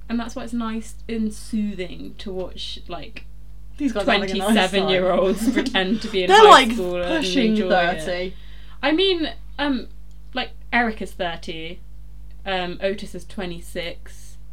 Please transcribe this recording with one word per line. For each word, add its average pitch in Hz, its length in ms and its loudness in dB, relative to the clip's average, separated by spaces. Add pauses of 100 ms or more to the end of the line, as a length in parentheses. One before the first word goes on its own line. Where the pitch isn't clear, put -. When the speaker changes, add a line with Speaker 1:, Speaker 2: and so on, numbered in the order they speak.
Speaker 1:
and 233 120 -2
that's 226 160 -6
why 247 80 -8
it's 240 100 -8
nice 226 400 -4 (160)
and 220 240 -2
soothing 185 880 -4
to 202 120 -8
watch, - 460 -6 (100)
like, - 380 -10 (520)
Speaker 2:
These 269 160 0
guys 202 140 0
are - 40 6
having 202 180 4
a 190 60 -2
nice 190 40 0
time. 208 140 4
Speaker 1:
twenty-seven-year-olds 190 960 4
Speaker 2:
<laughs> - 40 0
Speaker 1:
pretend 202 500 2
to - 60 -6
be 185 140 0
in 180 40 2
Speaker 2:
They're, 190 100 8
Speaker 1:
high 440 120 12
Speaker 2:
like, 262 240 10
Speaker 1:
school 180 280 -2
and 302 240 0
Speaker 2:
pushing 220 280 2
Speaker 1:
enjoy 214 160 2
it. 180 340 4
Speaker 2:
thirty. 180 320 -4 (480)
Speaker 1:
I 285 80 4
mean, 349 420 2 (240)
um, 269 300 -2 (480)
like, 247 160 -4 (220)
Eric 233 280 2
is 185 120 -8
thirty, 170 680 -6 (680)
um, 180 380 -2
Otis 196 320 -2
is 175 100 -8
twenty-six, - 1120 -8 (160)